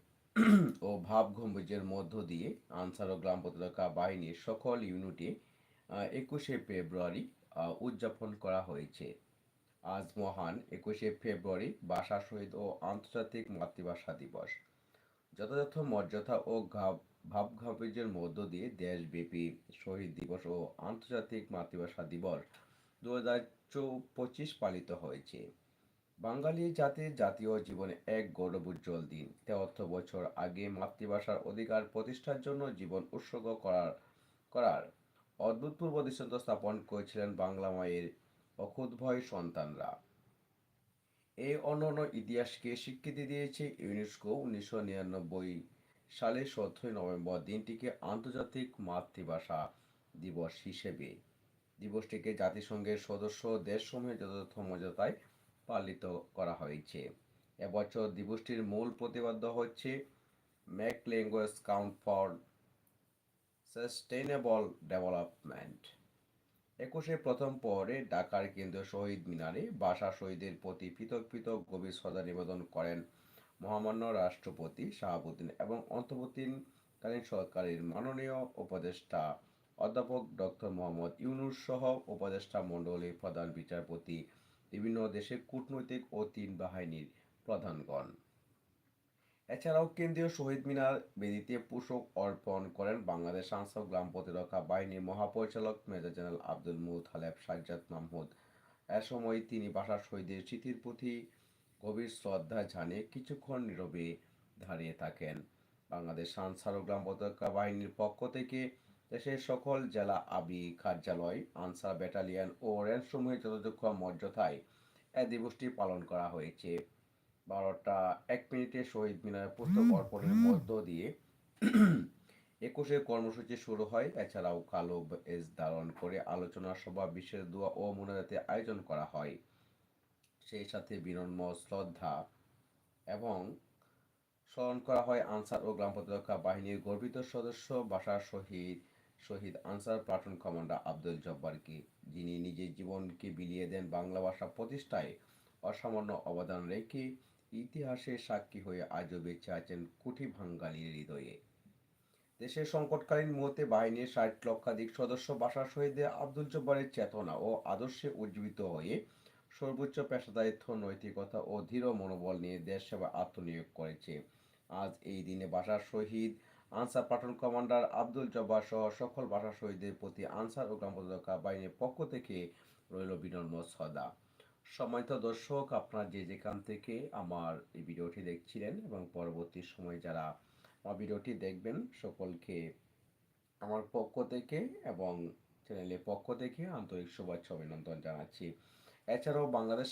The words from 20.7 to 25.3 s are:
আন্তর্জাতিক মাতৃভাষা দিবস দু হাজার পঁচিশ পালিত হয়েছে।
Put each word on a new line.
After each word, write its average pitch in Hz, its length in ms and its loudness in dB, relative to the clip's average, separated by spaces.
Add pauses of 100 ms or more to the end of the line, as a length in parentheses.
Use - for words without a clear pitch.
আন্তর্জাতিক 113 720 -4
মাতৃভাষা 87 500 -4
দিবস 85 400 -2 (600)
দু 120 100 -2
হাজার 120 260 4 (760)
পঁচিশ 127 400 -4
পালিত 90 360 0
হয়েছে। 69 640 -8 (680)